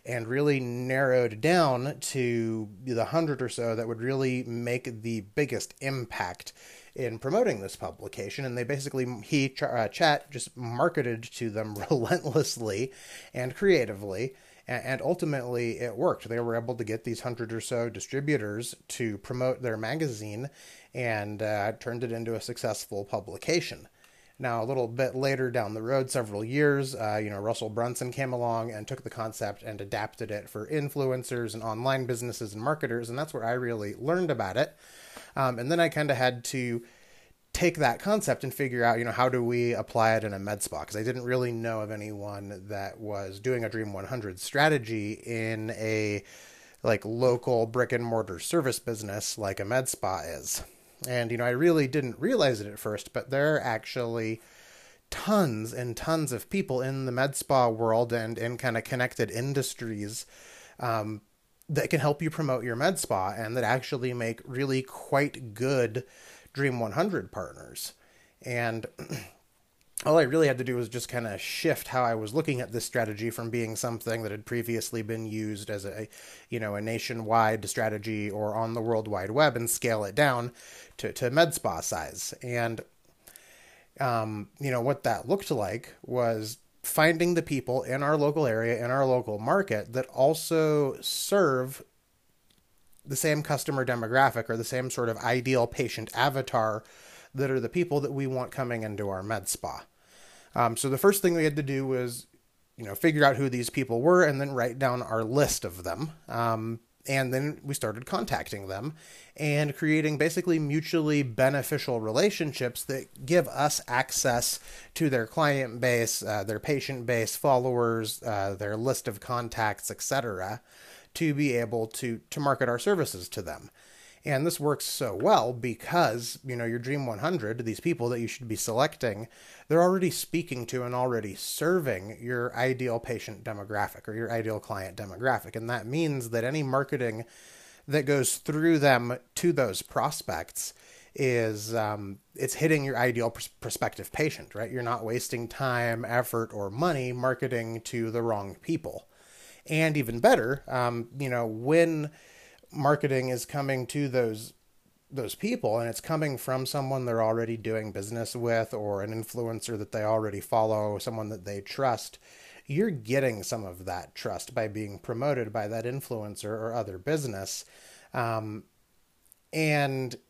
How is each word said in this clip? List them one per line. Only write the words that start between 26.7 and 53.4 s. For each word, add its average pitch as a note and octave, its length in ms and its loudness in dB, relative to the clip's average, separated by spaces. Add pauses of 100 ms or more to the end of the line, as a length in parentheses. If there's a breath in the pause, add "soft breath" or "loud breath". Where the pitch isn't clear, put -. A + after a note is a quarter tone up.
uh, G#2+ 260 0
you G#2+ 80 -2
know, G2+ 100 -6
Russell A2 300 -2
Brunson A#2+ 400 -2
came C3 220 -2
along A#2 400 0
and G#2+ 160 -10
took C3 160 -8
the A#2 60 -10
concept A2 540 -6
and G2+ 180 -8
adapted G#2 500 -6
it G#2 180 -6
for G#2+ 160 -8
influencers C3 880 -2
and A2+ 80 -8
online B2 440 0
businesses A#2 480 -4
and G#2+ 100 -8
marketers, A#2+ 460 -2
and B2 100 -6
that's D#3 140 -6
where A#2 100 -6
I A#2 80 0
really A#2 440 -2
learned E3 360 0
about G#2 240 -2
it. C#3 220 0 (580 loud breath)
Um, B2+ 240 2
and B2 100 -2
then E3+ 120 4
I E3 80 4
kinda D3 260 2
had B2 300 2
to A#2+ 400 -2 (640 loud breath)
take E3 280 2
that A#2+ 200 4
concept G3+ 460 0
and B2+ 80 -6
figure B2 280 0
out, A#2 160 6
you A#2+ 60 0
know, A#2 80 -2
how B2 160 4
do B2 160 2
we A#2+ 300 2
apply A2+ 420 4
it G#2+ 80 2
in G#2 100 -4
a G2 60 -4
med G2+ 240 -4
spa? D2+ 220 -6
'Cause - 100 -10
I G#2+ 80 -2
didn't B2 220 -4
really B2 260 2
know A2+ 300 -2
of G#2+ 100 -6
anyone G2+ 800 -8
that G2 280 -6
was G2+ 440 -6
doing A#2+ 240 0
a G#2 40 -2
Dream A2 220 -4
one F#2+ 140 -6
hundred G#2 340 -6
strategy A2+ 760 2
in A2+ 560 -4
a, G#2+ 520 0 (580 loud breath)
like, A2 220 2
local A#2+ 640 2
brick A#2 260 0
and A#2+ 140 0
mortar G#2 340 -2
service C3+ 400 0
business G#2+ 580 -6
like G2 220 -2
a G2+ 60 -4
med B2+ 240 0
spa F#2 320 -2
is. D2+ 420 -6 (440 loud breath)
And, A#2+ 240 0
you A#2 60 -2
know, A#2+ 80 0
I B2 60 2
really D3+ 360 4
didn't B2+ 320 -2
realize D3 400 2
it G#2 80 -6
at G#2 100 -12
first, - 360 -6
but B2 160 -6
there C#3+ 260 2